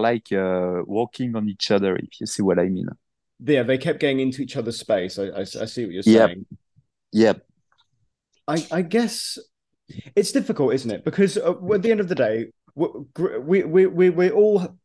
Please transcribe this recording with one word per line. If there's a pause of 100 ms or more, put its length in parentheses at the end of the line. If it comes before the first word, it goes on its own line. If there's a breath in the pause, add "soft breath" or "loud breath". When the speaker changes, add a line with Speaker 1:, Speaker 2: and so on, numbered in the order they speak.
Speaker 1:
like,
uh,
walking
on
each
other,
if
you
see
what
I
mean. (560)
Speaker 2:
Yeah,
they
kept
getting
into
each
other's
space.
I,
I,
I
see
what
you're
Speaker 1:
Yep.
Speaker 2:
saying. (680)
Speaker 1:
Yep. (1040)
Speaker 2:
I,
I
guess (800 loud breath)
it's
difficult,
isn't
it?
Because,
uh, (180)
at
the
end
of
the
day, (300)
w-,
gr-,
we,
we,
we,
we're
all